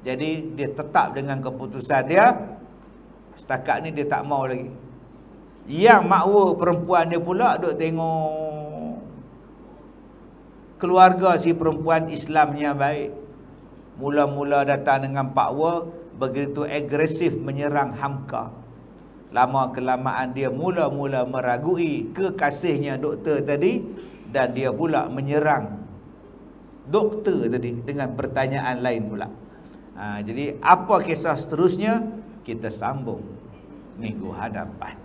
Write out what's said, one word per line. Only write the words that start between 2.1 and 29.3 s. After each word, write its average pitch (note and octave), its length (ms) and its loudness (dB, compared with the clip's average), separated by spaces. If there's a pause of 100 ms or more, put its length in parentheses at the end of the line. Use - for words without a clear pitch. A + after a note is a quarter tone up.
Setakat C3 480 -2
ni D#3+ 120 -6
dia D3 120 -2
tak C#3+ 240 -2
mau C3+ 160 0
lagi. B2+ 240 -4 (960)
Yang G3 400 8
makwa F#3+ 480 6
perempuan F3 560 2
dia E3+ 120 0
pula G3 360 2
duk E3+ 200 -2
tengok D#3+ 520 -2 (2500)
keluarga F3+ 640 6
si E3 160 4
perempuan D#3+ 520 2
Islamnya D3 680 0
baik. C#3+ 360 -2 (800)
Mula-mula C#3+ 720 2
datang C#3 400 2
dengan C3+ 320 -2
pakwa, D#3+ 480 0 (320)
begitu C#3 480 -2
agresif D3+ 680 0
menyerang C#3 640 -2
Hamka. C3+ 560 -6 (800)
Lama B2+ 400 2
kelamaan B2+ 640 -2
dia C3 160 -2
mula-mula C#3+ 720 -2
meragui C3 880 -2
kekasihnya C#3+ 880 -2
doktor D3 400 -2
tadi D3 400 0 (480)
dan B2 240 0
dia C3 160 -2
pula D3 400 0
menyerang C#3 720 0 (1040)
doktor F3 640 2
tadi A#2+ 320 -4
dengan C3+ 320 -6
pertanyaan C3+ 640 -2
lain A#2+ 320 0
pula. G2+ 180 -6 (680)